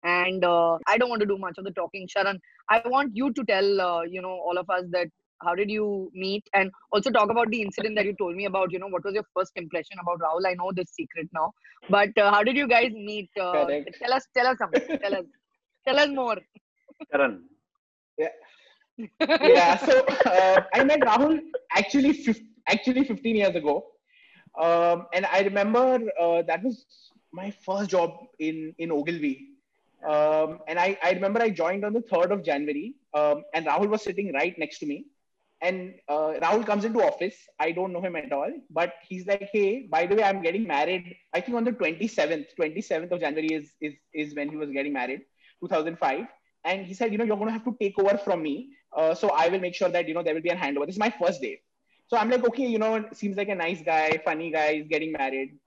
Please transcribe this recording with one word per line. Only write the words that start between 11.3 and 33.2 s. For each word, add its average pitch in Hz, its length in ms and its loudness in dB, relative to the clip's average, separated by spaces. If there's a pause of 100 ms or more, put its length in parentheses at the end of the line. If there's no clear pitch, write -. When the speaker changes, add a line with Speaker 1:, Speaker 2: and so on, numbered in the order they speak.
Speaker 1:
now, 160 180 -2 (380)
but, 202 260 4
uh, 202 140 6
how 233 120 6
did 247 140 2
you 285 120 0
guys 240 240 4
meet? 208 360 -10 (100)
Uh, 180 140 -2 (140)
Speaker 2:
Correct. 143 240 -4 (120)
Speaker 1:
tell 247 120 0
us, 262 120 -2 (100)
tell 247 100 4
us 262 120 2
something. 190 280 0
Speaker 2:
<laughs> 320 160 -6
Speaker 1:
Tell 202 140 -2
us, 180 100 -6 (600)
tell 277 120 4
us 294 100 6
more. 254 300 -2 (720)
Speaker 3:
Sharan. 139 220 2 (840)
Speaker 2:
Yeah. 156 120 0 (1120)
Yeah. 359 360 8
So, 277 220 6 (280)
uh, 190 360 6 (100)
I 247 120 4
met 294 160 4
Rahul 262 400 4 (340)
actually 269 400 4
fif-, - 260 0 (280)
actually 254 360 2
fifteen 226 320 -2
years 196 200 4
ago. 147 200 2 (840)
Um, 170 540 4
and 185 140 0
I 185 160 2
remember, 220 580 2 (180)
uh, 170 240 2
that 165 200 -2
was 240 240 -6 (460)
my 190 180 -10
first 196 400 -6
job 170 200 2 (280)
in, 156 400 -6
in 165 120 -6
Ogilvy. 147 600 -4 (560)
Um, 151 600 2
and 165 120 -4
I, 190 240 0
I 175 100 2
remember 196 300 0
I 226 80 2
joined 185 340 -2
on 208 80 -4
the 233 80 0
third 185 320 0
of 196 100 -4
January, 151 520 -4 (180)
um, 151 320 2 (100)